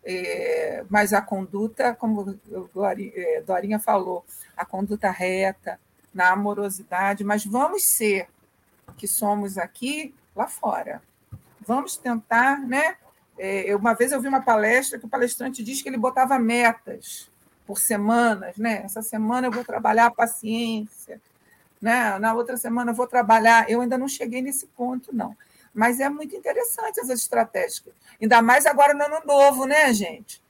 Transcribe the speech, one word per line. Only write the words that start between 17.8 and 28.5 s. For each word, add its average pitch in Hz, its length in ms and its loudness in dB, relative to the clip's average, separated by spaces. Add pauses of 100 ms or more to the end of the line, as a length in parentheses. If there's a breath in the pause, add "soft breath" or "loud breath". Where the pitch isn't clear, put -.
né? 214 280 -4
"Essa 214 180 -10
semana 226 460 -2
eu - 20 -2
vou 240 140 -6
trabalhar 226 420 2
a 233 40 4
paciência, 226 1080 -4 (640 soft breath)
né? 220 380 0
Na 226 140 2
outra 240 220 -4
semana 240 360 -4
eu - 20 -2
vou 247 140 -2
trabalhar." 226 600 6
Eu 233 120 0
ainda 247 180 -2
não 262 80 -4
cheguei 247 340 -6
nesse 269 280 -6
ponto, 254 440 -8
não. 214 240 -6 (380 soft breath)
Mas 240 240 2
é 269 100 0
muito 302 280 -8
interessante 440 640 -4
essas 247 200 -4
estratégias. 220 640 -2 (400 soft breath)
Ainda 226 180 8
mais 247 240 6